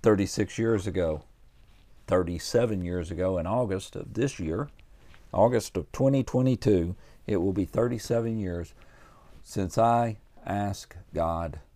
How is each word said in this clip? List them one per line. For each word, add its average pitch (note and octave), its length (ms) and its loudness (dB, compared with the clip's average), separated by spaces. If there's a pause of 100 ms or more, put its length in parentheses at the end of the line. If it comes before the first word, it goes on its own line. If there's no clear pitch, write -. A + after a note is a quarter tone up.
Thirty-six G2+ 560 2
years A2+ 280 2
ago, E2+ 360 -2 (840)
thirty-seven F#2 760 0
years F2 260 -4
ago F#2 280 -2
in E2+ 80 -4
August G2 500 -4
of - 160 -12
this C#3 260 -2
year, F2 300 -4 (640)
August A2 460 4
of - 120 -8
twenty C3+ 320 2
twenty-two, A2 760 2 (300)
it G#2 100 0
will F#2 180 0
be G2 100 0
thirty-seven A#2 720 -2
years F2 360 -6 (680)
since - 360 -4
I A#2 400 2 (260)
asked G2+ 520 -4 (180)
God E2 460 -2 (160)